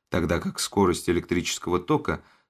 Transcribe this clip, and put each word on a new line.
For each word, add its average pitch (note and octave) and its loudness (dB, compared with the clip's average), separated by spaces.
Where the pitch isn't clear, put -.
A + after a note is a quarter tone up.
тогда E2 0
как G2 -6
скорость F#2 2
электрического F2 0
тока — C#3+ -2